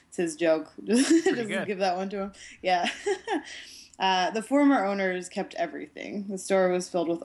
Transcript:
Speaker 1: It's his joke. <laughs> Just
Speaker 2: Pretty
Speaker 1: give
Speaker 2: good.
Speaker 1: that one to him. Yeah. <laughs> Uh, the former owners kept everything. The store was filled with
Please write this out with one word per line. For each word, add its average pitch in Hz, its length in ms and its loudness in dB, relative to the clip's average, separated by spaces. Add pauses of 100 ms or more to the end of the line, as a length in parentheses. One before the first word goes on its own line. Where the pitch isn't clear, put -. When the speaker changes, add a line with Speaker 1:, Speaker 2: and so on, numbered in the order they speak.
Speaker 1:
It's - 80 -20
his 165 180 -2
joke. 160 420 2
<laughs> - 60 -14
Just 240 260 4 (140)
Speaker 2:
Pretty 240 240 0
Speaker 1:
give 190 180 -4
Speaker 2:
good. 196 140 -4
Speaker 1:
that 185 180 2
one 196 120 -4
to 202 140 -6
him. 202 80 -8 (300)
Yeah. 180 320 2
<laughs> - 60 -14 (1000)
Uh, 185 320 2
the 220 100 -2
former 277 420 4
owners 190 460 -2
kept - 240 -6
everything. 156 760 -6
The 196 120 -6
store 190 300 2
was 180 200 -2
filled 170 180 -2
with 170 180 -2